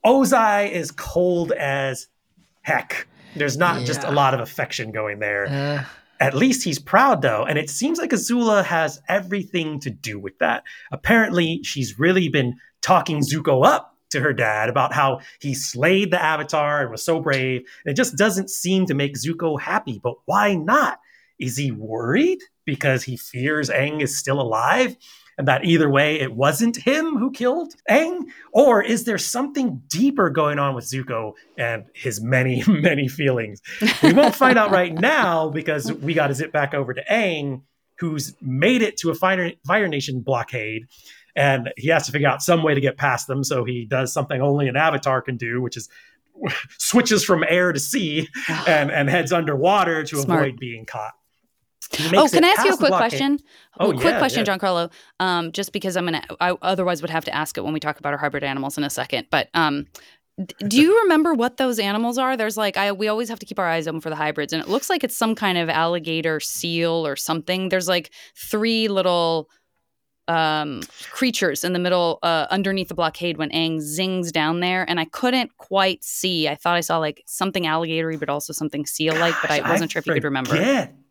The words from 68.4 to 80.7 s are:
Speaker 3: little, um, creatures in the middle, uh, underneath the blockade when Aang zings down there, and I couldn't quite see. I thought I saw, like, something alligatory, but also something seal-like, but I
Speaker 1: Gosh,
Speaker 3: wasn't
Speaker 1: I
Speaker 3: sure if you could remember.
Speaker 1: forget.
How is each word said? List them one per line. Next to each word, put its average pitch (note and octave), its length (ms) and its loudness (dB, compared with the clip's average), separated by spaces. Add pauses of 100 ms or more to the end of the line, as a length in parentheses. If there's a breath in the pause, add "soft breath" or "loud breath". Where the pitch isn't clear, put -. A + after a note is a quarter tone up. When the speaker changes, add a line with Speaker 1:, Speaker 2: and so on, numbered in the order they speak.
Speaker 3:
little, F3 640 0 (800)
um, D#3 540 0 (300)
creatures G3 520 -2
in F3+ 100 -2
the F3+ 60 0
middle, F3+ 440 0
uh, E3 260 0
underneath G3 380 -2
the F3 80 -10
blockade E3 420 -4
when D3+ 140 -4
Aang D#3+ 280 0
zings E3+ 520 -4
down D#3+ 280 0
there, F3+ 300 0
and F3 100 -2
I D#3+ 60 -2
couldn't B3 520 -2
quite F#3+ 460 0
see. E3+ 460 -2
I D3 60 -4
thought F3 200 0
I E3+ 60 0
saw, E3 160 0
like, D#3 300 -4
something F#3 400 -2
alligatory, D#3+ 500 -2
but C#3+ 120 -6
also D3 240 -4
something D3 340 -6
seal-like, D#3+ 540 0
but - 100 -2
I D3 80 2
Speaker 1:
Gosh, D3 100 -4
Speaker 3:
wasn't E3+ 220 0
Speaker 1:
I - 20 -8
Speaker 3:
sure E3 60 -2
if - 80 -8
you E3+ 60 0
could D3+ 100 0
remember. C3+ 280 -2
Speaker 1:
forget. G3+ 440 0 (160)